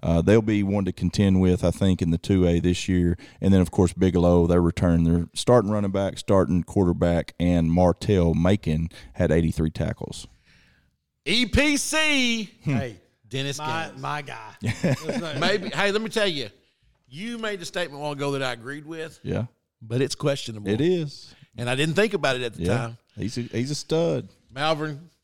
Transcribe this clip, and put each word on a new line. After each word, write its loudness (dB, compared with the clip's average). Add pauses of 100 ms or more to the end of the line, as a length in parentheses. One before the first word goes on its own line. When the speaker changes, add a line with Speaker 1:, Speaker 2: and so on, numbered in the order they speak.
Speaker 1:
Uh, 2
they'll 6
be 0
one 0
to -2
contend 2
with, 4
I 4
think, 0
in 0
the 2
two 2
A 4
this 0
year. 2 (240)
And 2
then, 6
of 2
course, 2
Bigelow, 4
they 4
returned 2
their 2
starting 2
running -2
back, -2
starting 2
quarterback, 0
and 2
Martell 4
Macon 0 (240)
had 0
eighty-three 2
tackles. -8 (1000)
Speaker 2:
E 0
P 2
C. 0 (180)
Speaker 1:
Hmm. -2
Speaker 3:
Hey, -6 (300)
Speaker 2:
Dennis -8
Speaker 3:
my, -6
Speaker 2:
Gaines. -16
Speaker 3:
my -6
guy. -16
Speaker 1:
<laughs> -18
Speaker 3:
Listen, -4
Speaker 2:
Maybe. -2
Hey, -2
let -2
me -6
tell -2
you. -6 (580)
You -12
made -6
a -14
statement -8
a -8
while -4
ago -4
that -4
I -4
agreed -14
with. -14
Speaker 1:
Yeah. -4 (360)
Speaker 2:
But -4
it's -2
questionable. -4
Speaker 1:
It 0
is. -2 (240)
Speaker 2:
And -6
I -2
didn't -2
think 2
about 0
it -6
at -6
the -6
Speaker 1:
Yeah. 2
Speaker 2:
time. -6 (180)
Speaker 1:
He's -6
a, -6
he's -4
a -4
stud. -2 (240)
Speaker 2:
Malvern. -4 (140)